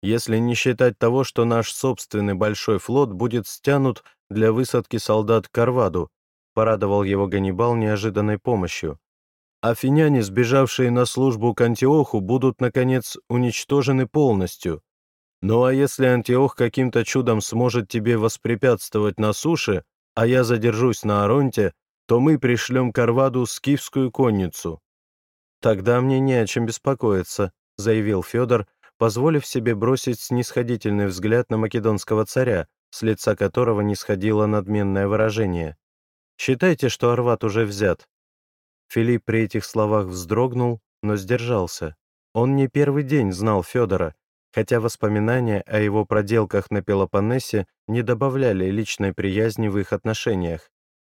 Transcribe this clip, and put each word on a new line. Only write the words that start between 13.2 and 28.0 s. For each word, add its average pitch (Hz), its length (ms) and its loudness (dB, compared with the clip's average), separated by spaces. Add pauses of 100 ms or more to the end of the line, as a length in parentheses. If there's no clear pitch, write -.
уничтожены 127 800 0
полностью. 98 760 0 (600)
Ну 113 220 4
а 131 80 2
если 135 340 2
Антиох 123 480 2
каким-то 120 500 0
чудом 120 360 0
сможет 117 480 -2
тебе 117 280 0
воспрепятствовать 110 1040 0
на 107 140 2
суше, 143 520 -2 (300)
а 113 120 2
я 127 180 4
задержусь 117 600 0
на 104 200 2
Аронте, 117 480 2 (340)
то 120 140 4
мы 147 180 4
пришлем 123 540 0
к - 60 -2
Арваду 123 480 2
скифскую 135 640 -2
конницу». 95 680 -2 (800)
«Тогда 117 400 2
мне 131 200 2
не 135 140 2
о 113 120 2
чем 117 200 -2
беспокоиться», 107 880 -2 (240)
заявил 104 460 0